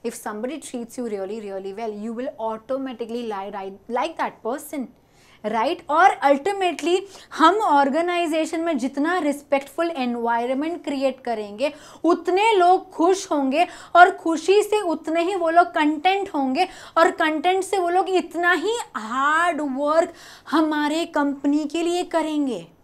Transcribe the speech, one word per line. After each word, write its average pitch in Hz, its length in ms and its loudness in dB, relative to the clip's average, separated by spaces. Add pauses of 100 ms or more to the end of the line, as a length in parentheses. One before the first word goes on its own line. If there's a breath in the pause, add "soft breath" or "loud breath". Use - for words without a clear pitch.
if 226 80 -8
somebody 240 480 -10
treats 233 360 -12
you 240 100 -6
really, 208 320 -6
really 196 400 -10
well, 220 240 -8
you 226 100 -8
will 262 160 -8 (220)
automatically 240 800 -8
li-, 202 240 -8
ri-, 196 400 -10
like 320 240 -2
that 226 260 -6
person, 277 380 -6 (600 soft breath)
राइट? 233 460 -2
और 349 200 6
अल्टीमेटली 349 960 0 (280 loud breath)
हम 330 220 6
ऑर्गेनाइजेशन 330 1040 2
में 330 180 -2
जितना 277 400 -2
रिस्पेक्टफुल 285 720 -2
एनवायरनमेंट 247 960 -2
क्रिएट 269 360 -2
करेंगे, 220 520 -4 (320 loud breath)
उतने 349 500 2
लोग 370 360 4
खुश 370 420 0
होंगे 285 340 2 (300 loud breath)
और 359 140 10
खुशी 381 520 2
से 415 180 0
उतने 320 420 -2
ही 381 120 -2
वो 339 160 0
लोग 349 160 6
कंटेंट 339 680 0
होंगे 277 340 0 (300 loud breath)
और 349 120 6
कंटेंट 349 540 0
से 392 140 0
वो 349 100 0
लोग 359 220 2
इतना 349 420 0
ही 370 240 0 (200)
हार्ड 285 640 0
वर्क 294 520 0 (380 loud breath)
हमारे 311 560 2
कंपनी 294 580 0
के 330 180 -4
लिए 349 220 0
करेंगे। 294 600 -2 (180)